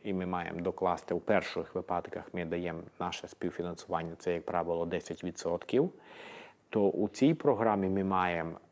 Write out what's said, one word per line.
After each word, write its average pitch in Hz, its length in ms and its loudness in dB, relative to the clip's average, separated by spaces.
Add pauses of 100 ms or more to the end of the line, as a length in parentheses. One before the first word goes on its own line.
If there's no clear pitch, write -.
і 101 100 -2
ми 92 120 0
маємо 87 360 -4
докласти, 87 520 0
у 87 60 0
перших 87 560 0
випадках 87 480 -4 (100)
ми 90 120 -4
даємо 85 340 -4 (200)
наше 90 280 -6
співфінансування, 85 920 -4
це, 87 140 0
як 82 120 -2
правило, 85 400 0
десять 82 380 -4
відсотків, 87 680 0 (800)
то 110 120 2
у 98 260 4
цій 139 260 4
програмі 107 560 2
ми 95 140 2
маємо, 90 480 2 (200)